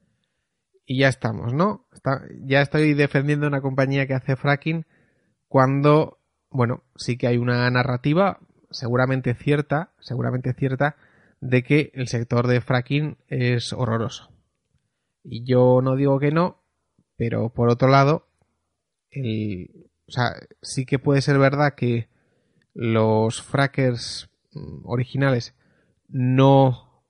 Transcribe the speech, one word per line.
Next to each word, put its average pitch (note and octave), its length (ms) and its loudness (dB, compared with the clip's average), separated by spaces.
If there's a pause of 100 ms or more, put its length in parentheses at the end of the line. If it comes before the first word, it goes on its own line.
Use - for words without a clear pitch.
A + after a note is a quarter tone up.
(840)
Y B2+ 140 -4
ya C3+ 100 4
estamos, A#2 460 -4
¿no? G3 400 -2
Está, - 280 -4 (200)
ya C3+ 180 2
estoy D3+ 320 2
defendiendo C#3+ 540 0
una C#3 160 -2
compañía C3+ 440 0
que C3+ 60 -6
hace B2+ 240 -2
fracking D#3+ 480 -2 (640)
cuando, C#3 720 2 (320)
bueno, B2 340 -2 (120)
sí A#2+ 200 -6
que B2 100 -4
hay A#2+ 120 2
una B2 320 0
narrativa, B2+ 680 0 (300)
seguramente B2+ 600 -2
cierta, D3 680 -4
seguramente B2 520 -6
cierta, C3+ 440 -2 (440)
de B2+ 220 0
que C#3+ 320 0
el B2+ 140 -8
sector A#2+ 380 -2
de B2 140 2
fracking C#3 560 -2 (120)
es B2 440 -2
horroroso. A2+ 580 -4 (920)
Y A#2 240 -12
yo B2+ 340 4
no C3 160 0
digo C#3 220 2
que D3 120 0
no, E3 320 -2 (540)
pero A2+ 380 -2
por A#2+ 160 2
otro B2+ 180 2
lado, C#3 400 2 (840)
el, G#2+ 800 -8 (180)
o - 40 -20
sea, B2 240 -2 (260)
sí - 240 -8
que C3+ 140 -2
puede C#3 240 2
ser C#3 160 2
verdad C#3 360 2
que A#2 360 -4 (640)
los A2 640 0
frackers, C3+ 880 -4 (240)
mm, - 320 -16
originales B2+ 720 -2 (540)
no C3 760 4 (260)